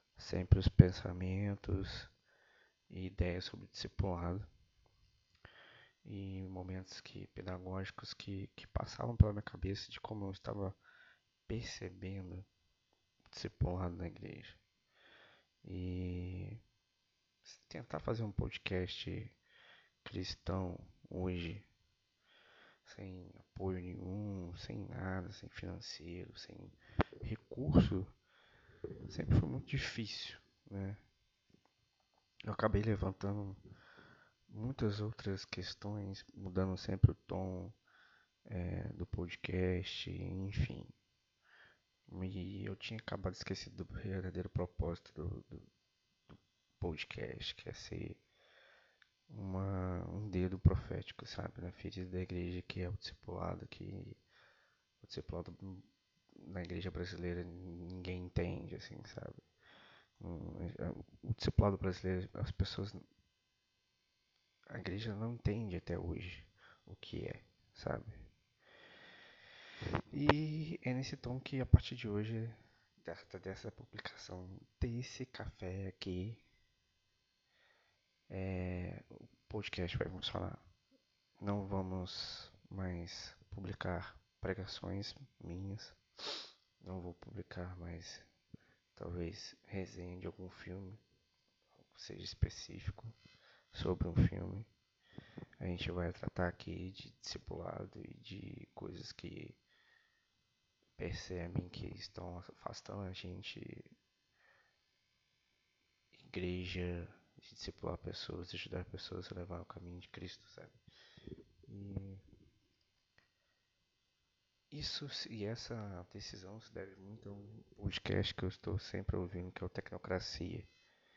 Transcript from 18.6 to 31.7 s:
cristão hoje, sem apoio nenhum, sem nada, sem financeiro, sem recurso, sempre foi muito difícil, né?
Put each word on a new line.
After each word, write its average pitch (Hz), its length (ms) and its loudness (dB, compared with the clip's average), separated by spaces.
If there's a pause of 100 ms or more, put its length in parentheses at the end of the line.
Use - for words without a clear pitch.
cristão 92 720 -2 (320)
hoje, 90 560 0 (1200)
sem 92 540 -10
apoio 92 420 0
nenhum, 92 800 -2
sem 110 300 -6
nada, 92 440 -2
sem - 180 -12
financeiro, 87 840 -8
sem - 380 -14 (480)
recurso, 113 880 6 (960)
sempre - 320 6
foi 160 80 6
muito 127 200 -2
difícil, - 680 -2 (300)
né? 98 320 -4 (1500)